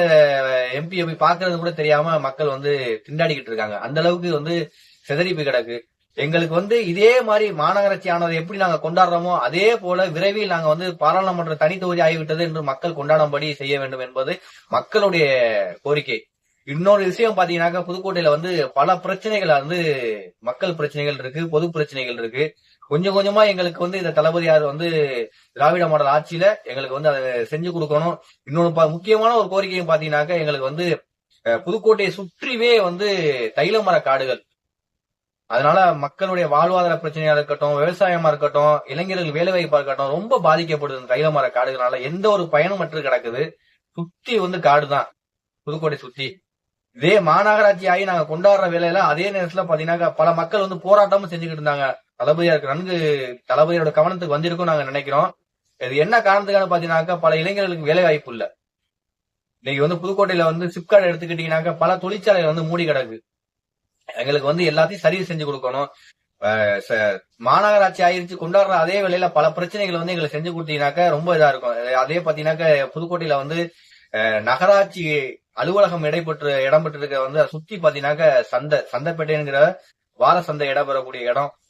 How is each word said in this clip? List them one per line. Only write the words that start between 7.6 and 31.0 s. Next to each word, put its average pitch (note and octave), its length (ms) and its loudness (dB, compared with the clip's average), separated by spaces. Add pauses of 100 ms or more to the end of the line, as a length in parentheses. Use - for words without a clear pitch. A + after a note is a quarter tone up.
ஆனதை E3+ 240 0
எப்படி F3 240 -6
நாங்க E3 320 0
கொண்டாடுறோமோ, F3 480 2
அதே F3+ 380 2
போல F#3 280 0
விரைவில் G3 420 -2
நாங்க E3 200 -2
வந்து E3+ 300 -2
பாராளுமன்ற F3 580 0
தனி D#3+ 220 0
தொகுதி F3 240 -2
ஆகிவிட்டது D#3+ 380 0
என்று D#3+ 240 -4
மக்கள் D#3+ 320 -6
கொண்டாடும்படி D3 580 0
செய்ய C#3 260 -4
வேண்டும் C3 200 -8
என்பது C3 420 -6 (260)
மக்களுடைய E3+ 580 0 (560)
கோரிக்கை. C#3+ 440 -4 (380)
இன்னொரு F#3+ 400 2
விஷயம் F#3+ 340 0
பாத்தீங்கன்னாக்கா, F3 460 0
புதுக்கோட்டையில F3+ 460 -2
வந்து D#3 440 0
பல F3 240 2
பிரச்சனைகள் F#3+ 500 -4
வந்து D3+ 320 0 (600)
மக்கள் E3 360 -4
பிரச்சனைகள் D3 420 -4
இருக்கு, C3+ 320 -8
பொது D#3+ 200 0
பிரச்சனைகள் C#3 440 -6
இருக்கு. A#2 420 -4 (320)
கொஞ்சம் F#3 280 0
கொஞ்சமா G3+ 320 4
எங்களுக்கு F3+ 320 -2
வந்து F3+ 180 -4
இந்த E3+ 140 -4
தளபதியார் D#3+ 520 4
வந்து D3+ 240 -4 (640)
திராவிட E3 340 2
மாடல் D3+ 200 2
ஆட்சியில E3 560 2
எங்களுக்கு C3+ 380 -6
வந்து D#3 80 2
அதை C3+ 120 0
செஞ்சு C3 520 -4
கொடுக்கணும். D#3 440 -2 (280)
இன்னொன்னு E3 280 0
பா-, D#3+ 160 4
முக்கியமான G#3+ 460 2
ஒரு G#3 120 2
கோரிக்கையும் F#3 420 -2
பாத்தீங்கன்னாக்கா, D3+ 400 0
எங்களுக்கு D3+ 300 -2
வந்து, D3+ 460 -4 (400)